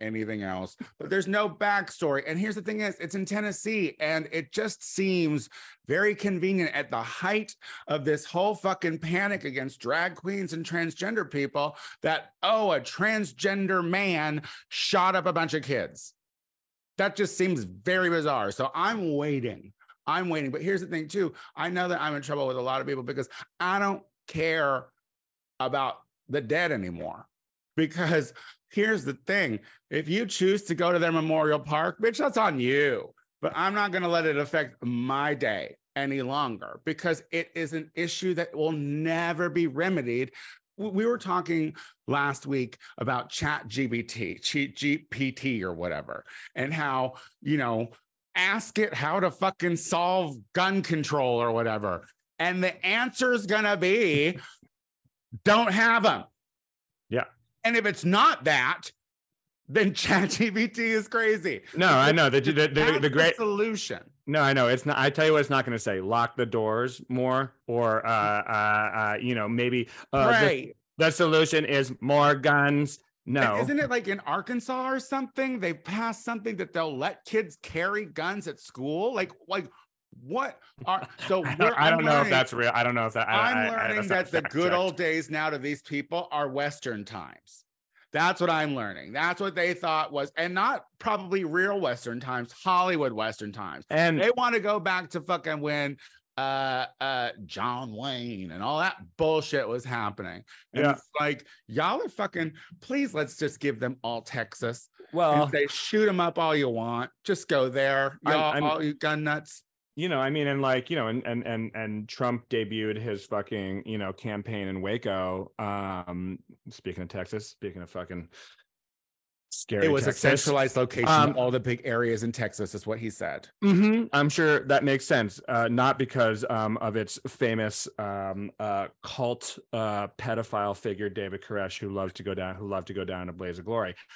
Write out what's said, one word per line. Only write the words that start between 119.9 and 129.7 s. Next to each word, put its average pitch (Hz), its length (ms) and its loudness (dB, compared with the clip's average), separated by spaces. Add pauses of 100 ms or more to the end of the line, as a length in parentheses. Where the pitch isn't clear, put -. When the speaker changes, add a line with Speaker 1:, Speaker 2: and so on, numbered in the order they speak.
Speaker 2:
Texas. 127 200 0
Speaker 1:
a 139 140 6
centralized 139 380 2
location 123 320 2
Speaker 2:
Um, 151 220 6
Speaker 1:
of 143 80 -2
all 127 120 2
the 127 120 2
big 123 240 -2
areas 117 380 0
in 117 100 -2
Texas, 107 420 -4
is 98 100 -10
what 110 140 -4
he 113 100 -6
said. - 380 -8 (160)
Speaker 2:
Mm-hmm. 214 480 6
I'm 143 160 6
sure 151 400 4
that 139 160 6
makes 139 220 2
sense. 113 420 0
Uh, 117 220 2
not 127 280 4
because, 117 520 2
um, 110 300 0
of 110 180 -2
its 107 200 -4 (120)
famous, 110 580 -2 (100)
um, 98 640 -6
uh, 101 280 -2 (140)
cult, - 560 -4 (140)